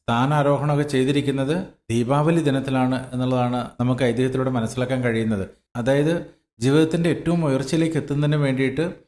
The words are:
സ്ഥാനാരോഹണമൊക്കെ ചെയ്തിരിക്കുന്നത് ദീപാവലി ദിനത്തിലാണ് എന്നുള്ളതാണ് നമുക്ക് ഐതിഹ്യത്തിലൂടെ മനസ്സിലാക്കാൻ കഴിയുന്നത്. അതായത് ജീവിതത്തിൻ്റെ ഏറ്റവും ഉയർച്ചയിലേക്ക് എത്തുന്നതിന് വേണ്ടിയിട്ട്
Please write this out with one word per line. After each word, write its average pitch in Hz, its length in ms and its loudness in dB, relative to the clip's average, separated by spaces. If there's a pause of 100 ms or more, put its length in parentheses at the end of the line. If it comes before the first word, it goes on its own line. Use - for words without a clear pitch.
സ്ഥാനാരോഹണമൊക്കെ 143 920 0
ചെയ്തിരിക്കുന്നത് 135 640 0 (360)
ദീപാവലി 143 560 2
ദിനത്തിലാണ് 131 500 0 (160)
എന്നുള്ളതാണ് 123 460 0 (200)
നമുക്ക് 127 300 0
ഐതിഹ്യത്തിലൂടെ 127 480 0
മനസ്സിലാക്കാൻ 123 480 -2
കഴിയുന്നത്. 110 380 0 (360)
അതായത് 143 340 2 (500)
ജീവിതത്തിൻ്റെ 160 520 2
ഏറ്റവും 170 340 0
ഉയർച്ചയിലേക്ക് 160 520 0
എത്തുന്നതിന് 147 440 0
വേണ്ടിയിട്ട് 135 400 0 (220)